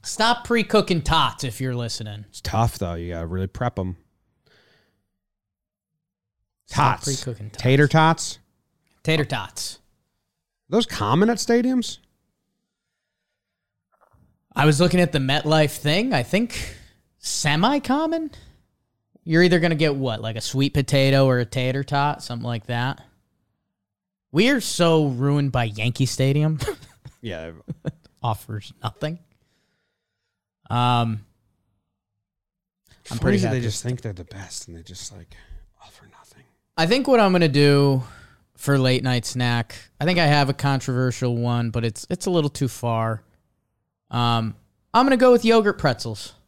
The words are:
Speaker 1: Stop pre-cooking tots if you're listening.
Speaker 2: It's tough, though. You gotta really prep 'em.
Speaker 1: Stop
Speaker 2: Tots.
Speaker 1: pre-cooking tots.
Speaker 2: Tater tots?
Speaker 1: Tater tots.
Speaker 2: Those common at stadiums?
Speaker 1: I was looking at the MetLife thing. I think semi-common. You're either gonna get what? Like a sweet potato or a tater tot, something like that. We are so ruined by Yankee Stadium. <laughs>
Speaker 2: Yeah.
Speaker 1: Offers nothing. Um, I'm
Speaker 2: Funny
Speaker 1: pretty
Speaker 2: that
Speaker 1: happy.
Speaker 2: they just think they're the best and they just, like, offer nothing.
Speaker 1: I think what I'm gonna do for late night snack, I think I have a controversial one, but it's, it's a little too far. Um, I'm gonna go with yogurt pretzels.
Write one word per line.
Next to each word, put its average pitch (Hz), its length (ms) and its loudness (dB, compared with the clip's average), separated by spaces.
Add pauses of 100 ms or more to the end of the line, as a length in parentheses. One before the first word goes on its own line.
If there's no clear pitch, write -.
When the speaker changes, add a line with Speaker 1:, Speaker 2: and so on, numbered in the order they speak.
Speaker 1:
Stop 233 420 -2
pre-cooking 214 560 0
tots 147 420 0
if 123 180 -8
you're 127 140 -4
listening. 107 540 -10
Speaker 2:
It's - 120 -20
tough, - 360 -2
though. 85 180 -4
You 85 180 -8
gotta 82 120 -8
really 92 220 -4
prep - 320 -6
'em. 90 160 -6 (2750)
Speaker 1:
Stop 123 360 0
Speaker 2:
Tots. - 40 -14
Speaker 1:
pre-cooking 123 460 -8
tots. - 120 -16
Speaker 2:
Tater 139 240 4
tots? 160 520 2 (640)
Speaker 1:
Tater 156 220 0
tots. - 540 -10 (920)
Speaker 2:
Those 135 160 0
common 147 440 0
at 240 80 -2
stadiums? 247 640 -2 (2500)
Speaker 1:
I 143 100 4
was 151 160 6
looking 180 180 4
at 170 140 2
the 147 60 0
MetLife 147 580 2
thing. 196 360 0
I 127 100 2
think - 520 -2 (440)
semi-common. 285 1120 0 (920)
You're 165 200 4
either 175 160 4
gonna 165 160 2
get 147 200 2
what? 131 260 -4
Like 110 140 -6
a 110 60 -8
sweet 135 320 -2
potato 135 520 4
or 127 140 2
a 120 60 -2
tater 131 380 -4
tot, 143 380 -2
something 117 240 -10
like 117 220 -6
that. 123 340 -4 (1300)
We 208 180 4
are 277 100 2
so 160 480 2
ruined 139 460 0
by 120 120 0
Yankee 113 420 -2
Stadium. 147 560 0
<laughs> - 580 -12
Speaker 2:
Yeah. 82 300 -10 (680)
Speaker 1:
Offers 107 520 -6 (100)
nothing. 156 360 -8 (1500)
Um, 120 540 0 (1700)
I'm - 280 -14
Speaker 2:
Funny - 40 -8
Speaker 1:
pretty 202 180 2
Speaker 2:
that - 80 0
Speaker 1:
happy. 131 120 -2
Speaker 2:
they 120 60 -4
just 107 180 -6
think 123 180 -6
they're 110 100 -8
the 87 140 -14
best - 420 -16
and 85 80 -18
they 82 80 -18
just, - 320 -16
like, 87 200 -20 (460)
offer - 300 -20
nothing. - 320 -20 (320)
Speaker 1:
I 165 120 0
think 247 200 2
what 247 140 6
I'm 196 100 6
gonna 175 160 4
do 143 560 4 (540)
for 139 220 0
late 127 240 2
night 123 220 0
snack, 120 500 -2 (260)
I 147 40 -2
think 180 140 2
I 165 60 4
have 143 240 4
a 139 40 -2
controversial 127 840 -2
one, 120 320 -2
but 117 160 -4
it's, - 240 -6
it's 180 160 -6
a 190 60 0
little 151 180 2
too 135 180 -4
far. 113 560 -4 (880)
Um, 117 440 -2 (380)
I'm 247 120 6
gonna 269 120 4
go 247 140 6
with 240 140 4
yogurt 220 320 4
pretzels. - 560 -4 (140)